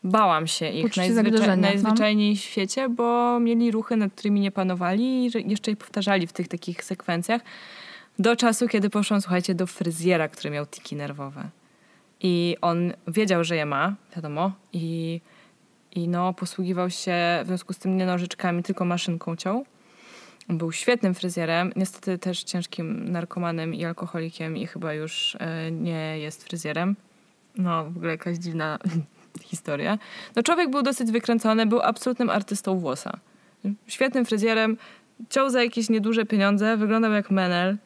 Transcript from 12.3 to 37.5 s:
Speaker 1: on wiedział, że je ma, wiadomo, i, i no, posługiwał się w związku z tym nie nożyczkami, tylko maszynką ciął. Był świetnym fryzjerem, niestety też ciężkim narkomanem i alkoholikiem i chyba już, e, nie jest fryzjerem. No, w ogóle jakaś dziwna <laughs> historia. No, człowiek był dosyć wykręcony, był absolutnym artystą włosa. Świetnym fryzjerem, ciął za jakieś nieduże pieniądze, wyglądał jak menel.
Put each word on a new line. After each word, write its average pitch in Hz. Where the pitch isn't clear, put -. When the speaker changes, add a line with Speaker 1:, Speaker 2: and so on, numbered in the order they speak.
Speaker 1:
on 175
wiedział, 185
że 165
je 151
ma, 147
wiadomo, 160
i, 165
i 170
no, 180
posługiwał 180
się 180
w -
związku 180
z -
tym 190
nie 185
nożyczkami, 180
tylko 190
maszynką 170
ciął. 220
Był 165
świetnym 226
fryzjerem, 175
niestety 185
też 180
ciężkim 170
narkomanem 170
i 165
alkoholikiem 165
i 165
chyba 160
już, -
e, 160
nie 160
jest 151
fryzjerem. 170
No, 170
w 170
ogóle 165
jakaś 170
dziwna 160
<laughs> -
historia. 160
No, 233
człowiek 330
był 285
dosyć 240
wykręcony, 226
był 220
absolutnym 240
artystą 196
włosa. 135
Świetnym 254
fryzjerem, 220
ciął 269
za 247
jakieś 233
nieduże 220
pieniądze, 208
wyglądał 220
jak 208
menel. 185